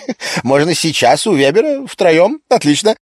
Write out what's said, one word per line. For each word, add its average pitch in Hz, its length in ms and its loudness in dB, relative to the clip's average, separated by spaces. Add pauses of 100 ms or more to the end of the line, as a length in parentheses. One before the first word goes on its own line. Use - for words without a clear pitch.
(160)
<laughs> - 280 -10
Можно 143 300 0
сейчас 147 540 0
у 196 80 2
Вебера 233 500 0
втроем. 180 640 0
Отлично. 226 540 0